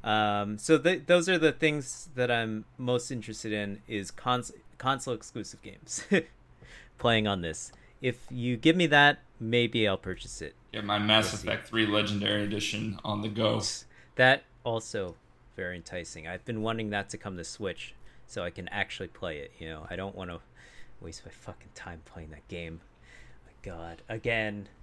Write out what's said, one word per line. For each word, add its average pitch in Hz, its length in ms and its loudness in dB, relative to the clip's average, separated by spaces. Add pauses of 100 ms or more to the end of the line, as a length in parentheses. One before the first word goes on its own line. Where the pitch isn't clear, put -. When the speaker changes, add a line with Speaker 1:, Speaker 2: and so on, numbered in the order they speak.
Speaker 1:
Um, 107 520 2
so 160 200 6
th-, 170 280 2
those 175 220 6
are 185 100 4
the 156 140 6
things 151 600 -2
that 123 160 2
I'm 110 340 0 (140)
most 123 320 0
interested 110 420 -6
in, 101 340 -4
is 101 240 -4
cons-, 123 420 -2 (260)
console 131 360 -2
exclusive - 480 -10
games - 420 -12 (460)
<laughs> - 480 -20
playing 113 280 4
on 98 160 2
this. 80 300 -6 (280)
If 127 180 0 (120)
you 123 260 0
give 156 200 6
me 180 100 6
that, 143 320 8 (220)
maybe 113 460 4
I'll 95 120 2
purchase - 420 -10
it. 78 140 -10 (180)
Speaker 2:
Get 104 120 -6
my 104 160 0
Mass 107 320 4
Speaker 1:
We'll 101 80 -6
see. 95 80 -4
Speaker 2:
Effect 104 200 -4
three 110 180 4
Legendary 104 580 2
Edition 104 600 -4
on 104 180 -2
the 110 60 -4
go. 110 320 2 (540)
Speaker 1:
That 131 300 6 (180)
also 110 540 -4 (400)
very 90 200 -6
enticing. 82 520 -10
I've 90 160 -8
been 110 180 -4
wanting 110 280 -2
that 101 200 -4
to 104 80 -10
come 95 200 -10
to 82 60 -8
Switch - 500 -8 (320)
so 92 180 -8
I 87 60 -4
can 90 180 -12
actually 98 400 -4
play 80 300 -8
it, 71 200 -12
you 80 100 -10
know? 80 220 -10
I 87 60 -6
don't 95 180 -8
wanna 90 240 -8 (600)
waste - 240 -14
my - 80 -18
fucking - 420 -16
time 82 300 -14
playing 80 260 -16
that 78 180 -18
game. 82 320 -10 (680)
My - 60 -20 (100)
God, 85 460 -12
again. 110 600 -2 (140)